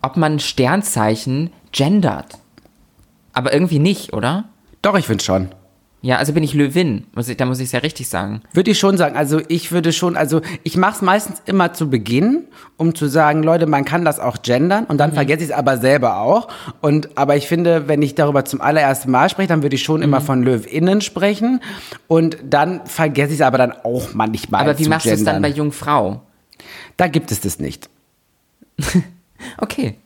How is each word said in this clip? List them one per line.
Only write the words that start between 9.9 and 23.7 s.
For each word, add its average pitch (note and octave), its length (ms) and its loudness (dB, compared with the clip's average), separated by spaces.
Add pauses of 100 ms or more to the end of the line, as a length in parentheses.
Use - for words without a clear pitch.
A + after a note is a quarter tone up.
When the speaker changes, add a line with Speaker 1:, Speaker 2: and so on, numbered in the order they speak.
Speaker 2:
schon, F3 240 0
also D#3 260 0 (200)
ich - 160 -4
mach's F#3+ 240 0
meistens G3 460 0
immer F#3 260 2
zu D#3 160 -4
Beginn, C3 540 0 (340)
um E3 160 2
zu D3+ 140 -2
sagen, D3+ 340 2
"Leute, E3 240 2
man C#3+ 180 2
kann E3+ 220 0
das D3 140 0
auch - 240 -4
gendern", F3 420 2
und C#3+ 140 -2
dann D3 100 4
Speaker 1:
Mhm. D3 60 -4
Speaker 2:
vergesse D3+ 300 0
ich's C#3+ 60 -8
aber C3 280 0
selber B2 400 2
auch. F3 280 2 (340)
Und, D3+ 360 0
aber C#3+ 180 4
ich C#3+ 120 0
finde, E3+ 400 2
wenn D3 160 2
ich C#3 100 -2
darüber C#3+ 320 2
zum - 160 -6
allerersten C#3 480 2
Mal C3 220 4
spreche, G3 160 -2
dann D#3+ 160 2
würde C#3 120 0
ich B2+ 80 0
schon D#3 200 0
immer C#3+ 160 4
Speaker 1:
Mhm. D3 60 -4
Speaker 2:
von C3 180 2
Löwinnen D3+ 580 2
sprechen G3+ 580 0 (480)
und E3 300 2 (100)
dann D3+ 380 0
vergesse D3 480 0
ich's D3 80 0
aber C3 160 4
dann B2 140 4 (120)